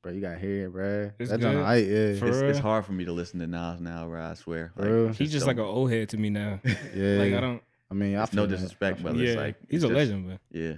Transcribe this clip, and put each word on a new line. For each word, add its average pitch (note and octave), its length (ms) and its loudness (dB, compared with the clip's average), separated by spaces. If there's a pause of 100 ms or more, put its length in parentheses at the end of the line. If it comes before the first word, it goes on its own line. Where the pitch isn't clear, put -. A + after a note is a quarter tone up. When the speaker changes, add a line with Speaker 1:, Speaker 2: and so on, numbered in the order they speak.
Speaker 1:
Bro, F2+ 80 -10
you F#2+ 100 -6
gotta F2 180 -6
hear G2 260 -2
it, F2+ 80 -10
bro. G2+ 440 -2
Speaker 2:
It's A#2+ 140 -4
Speaker 1:
That A2 80 0
joint A#2 180 4
Speaker 2:
good? - 80 2
Speaker 1:
aight, A2+ 220 6 (260)
yeah. G2+ 60 0
Speaker 2:
For A#2+ 80 0
Speaker 3:
It's, B2 100 2
it's C3+ 40 2 (160)
Speaker 2:
real? C#3+ 40 0
Speaker 3:
hard G#2+ 240 2
for G2 60 -8
me F2+ 140 -2
to F2 80 -4
listen F2 260 -4
to E2 80 -4
Nas E2+ 320 -4
now, E2+ 280 -8
bro, E2 140 -8
I E2 120 -8
swear. E2 420 -8
Speaker 1:
For G2 80 -4
real? A2+ 240 6
Speaker 3:
Like, A2 80 -2
Speaker 2:
He's D3 160 0
just C#3+ 140 0
Speaker 3:
don't C3 100 2
Speaker 2:
like A2+ 100 -2
an G2+ 60 -6
old B2+ 200 2
head A2+ 180 0
to A2 80 -4
me G#2+ 120 0
now. G#2 320 -2
Speaker 1:
<laughs> - 320 -2
Yeah. G2 240 2
Speaker 2:
Like, G2+ 160 4
I G2 60 2
don't A#2+ 220 -2 (280)
Speaker 1:
I F#2+ 40 -8
mean, G2+ 220 0
I G#2+ 80 0
Speaker 3:
It's A2+ 100 -4
no G2+ 100 2
Speaker 1:
feel G2+ 60 2
that. F#2+ 60 0
Speaker 3:
disrespect, F2+ 440 -2
Speaker 1:
I - 20 -8
feel E2+ 100 -2
Speaker 3:
but D#2 60 0
Speaker 1:
that. B2 60 2
Speaker 3:
it's A#2+ 120 2
Speaker 2:
Yeah, D2 60 -2
Speaker 3:
like, D2 140 -4 (140)
Speaker 2:
he's E3 140 2
Speaker 3:
it's - 0 -
Speaker 2:
a C#3 40 4
Speaker 3:
just A#2 100 4
Speaker 2:
legend, G2+ 320 0
but F#2 280 -12
Speaker 3:
Yeah. D#2+ 200 -4